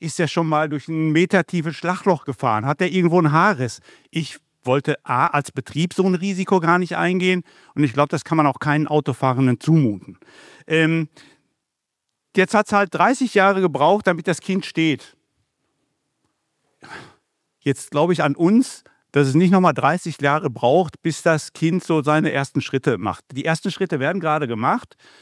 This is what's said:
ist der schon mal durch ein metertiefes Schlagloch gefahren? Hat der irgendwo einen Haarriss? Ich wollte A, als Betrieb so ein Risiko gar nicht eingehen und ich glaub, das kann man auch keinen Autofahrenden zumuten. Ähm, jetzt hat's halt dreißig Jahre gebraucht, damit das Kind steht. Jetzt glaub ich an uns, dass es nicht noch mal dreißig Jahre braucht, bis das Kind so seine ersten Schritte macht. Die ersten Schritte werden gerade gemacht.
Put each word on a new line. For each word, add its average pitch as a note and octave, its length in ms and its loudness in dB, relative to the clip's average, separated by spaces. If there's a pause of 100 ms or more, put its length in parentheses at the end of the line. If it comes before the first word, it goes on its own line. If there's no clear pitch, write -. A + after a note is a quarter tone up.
ist - 180 -8
der E3 100 0
schon E3+ 180 -2
mal D#3 220 0
durch C#3+ 200 -8
ein D#3+ 240 -2
metertiefes E3+ 640 0
Schlagloch F3+ 500 -2
gefahren? A#2 400 -2
Hat C#3+ 140 -2
der F3+ 120 -2
irgendwo E3+ 240 2
einen D#3+ 160 4
Haarriss? D#3+ 480 0 (300)
Ich D#3 260 -8 (260)
wollte C#3 420 0
A, C3+ 240 0
als D3 240 -4
Betrieb D#3+ 420 -4
so F#3+ 100 0
ein F#3 100 2
Risiko F#3 460 -2
gar E3+ 180 2
nicht F3 160 -4
eingehen F3+ 500 0 (300)
und C#3 80 0
ich B2+ 120 0
glaub, C#3+ 160 2
das D3+ 140 -4
kann E3 120 -2
man D3+ 100 6
auch C3+ 120 0
keinen D3+ 280 0
Autofahrenden C3 720 0
zumuten. A#2 600 0 (480)
Ähm, D#3+ 420 0 (1300)
jetzt F#3+ 160 2
hat's G#3+ 180 2
halt G3+ 220 0
dreißig A3+ 400 0
Jahre G3 300 4
gebraucht, E3 440 2
damit E3+ 220 -2
das E3+ 140 -4
Kind F#3+ 240 -4
steht. D#3+ 500 -4 (2500)
Jetzt - 300 -4
glaub D3+ 200 2
ich E3 120 0
an C#3+ 140 0
uns, G#3 480 2 (280)
dass C#3+ 160 4
es C3 60 2
nicht F3 160 4
noch F#3+ 120 4
mal F3 100 4
dreißig D3 480 -2
Jahre C#3+ 300 0
braucht, C#3+ 500 0
bis D#3+ 220 -4
das D#3+ 320 0
Kind E3 280 0
so D#3+ 200 0
seine D3+ 280 0
ersten C#3 300 -4
Schritte C3 380 -2
macht. F#2 340 -6
Die C#3 140 -8
ersten E3 240 -2
Schritte E3+ 280 -4
werden D#3+ 220 -4
gerade D3+ 260 -2
gemacht. A#2+ 520 -4 (240)